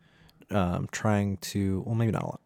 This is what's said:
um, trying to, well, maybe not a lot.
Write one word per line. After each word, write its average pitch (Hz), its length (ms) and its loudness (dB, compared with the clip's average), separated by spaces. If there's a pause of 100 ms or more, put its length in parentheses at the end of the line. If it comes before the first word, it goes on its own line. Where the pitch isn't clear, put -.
(520)
um, 90 400 0
trying 101 460 2
to, 95 480 0
well, 113 100 -2
maybe 113 160 2
not 50 120 0
a - 20 -6
lot. - 200 -8